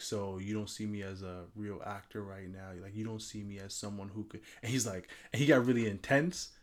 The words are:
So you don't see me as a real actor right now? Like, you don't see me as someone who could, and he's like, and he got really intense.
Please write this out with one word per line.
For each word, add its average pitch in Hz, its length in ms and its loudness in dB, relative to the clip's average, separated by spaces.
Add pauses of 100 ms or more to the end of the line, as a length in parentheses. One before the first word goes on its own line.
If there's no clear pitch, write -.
So 98 380 -2
you 98 140 -2
don't 107 160 -2
see - 160 -6
me 104 180 -2
as 98 180 -6
a 90 240 -8 (100)
real 104 300 -6
actor 101 380 -6
right 98 280 -8
now? 95 180 -10 (120)
Like, 98 140 -10
you 107 100 -2
don't 110 160 -4
see 107 220 -8
me 101 160 -6
as 98 140 -10
someone 101 360 -6
who 107 160 -4
could, 107 160 -10 (200)
and 110 100 -4
he's 127 140 4
like, 95 240 -4 (220)
and 113 80 0
he 143 80 6
got 135 180 10
really 120 220 6
intense. 139 640 2 (140)